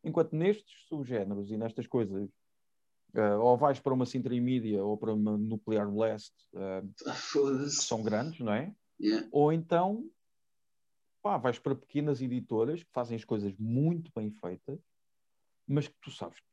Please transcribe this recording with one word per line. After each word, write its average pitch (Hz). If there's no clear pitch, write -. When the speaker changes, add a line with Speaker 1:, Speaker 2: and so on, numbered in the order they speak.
Speaker 1:
Enquanto 160
nestes 196
subgéneros 104
e 110
nestas 113
coisas, 98
eh, 104
ou 120
vais 135
para 135
uma 127
Sintra 123
e 123
Media 110
ou 104
para 110
uma 107
Nuclear 107
Blast, 107
eh, 95
Speaker 2:
Ah, 127
foda-se. 139
Speaker 1:
que -
são 113
grandes, 113
não 113
é? 147
Speaker 2:
Yeah. 107
Speaker 1:
Ou 147
então, 180
pá, 208
vais 123
para 139
pequenas 143
editoras 123
que -
fazem 117
as 110
coisas 101
muito 147
bem 107
feitas, 98
mas 143
que -
tu -
sabes -
que -